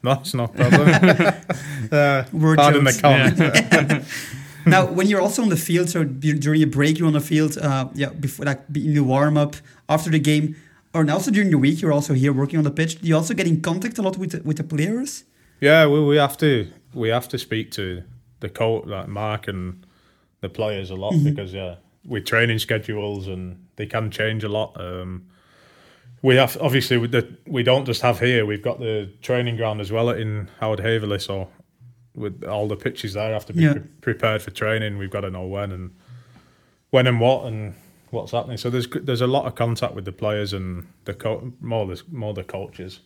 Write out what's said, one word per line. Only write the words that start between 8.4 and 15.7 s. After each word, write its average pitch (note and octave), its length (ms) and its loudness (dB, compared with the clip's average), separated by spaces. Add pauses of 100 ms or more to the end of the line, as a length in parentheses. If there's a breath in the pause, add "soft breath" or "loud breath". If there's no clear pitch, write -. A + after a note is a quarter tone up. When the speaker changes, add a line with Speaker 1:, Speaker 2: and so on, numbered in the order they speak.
Speaker 2:
like, C#3 260 -6
be-, D3 160 -4
in D3+ 60 2
the D3 100 4
warm C#3 340 2
up, D3 180 0 (340 soft breath)
after D#3+ 220 2
the D#3+ 80 4
game, D3+ 360 2 (380 loud breath)
or E3 80 2
and D3 80 4
also F#3+ 220 0
during G3+ 180 2
the D#3 80 6
week, D3 240 2
you're E3+ 120 2
also D3 200 2
here C3+ 180 4
working C#3+ 280 0
on D3+ 40 4
the C#3+ 80 2
pitch. D#3+ 300 -4
Do E3+ 60 -4
you D#3 80 4
also D#3+ 180 0
get F#3 140 0
in D#3+ 140 2
contact F#3+ 360 -4
a A3+ 60 -4
lot F#3+ 140 -2
with F#3 140 -6
the, D#3+ 120 -8
with D3+ 140 -2
the D#3 60 -6
players? F#3+ 600 -4 (380 soft breath)
Speaker 1:
Yeah, D#3 260 8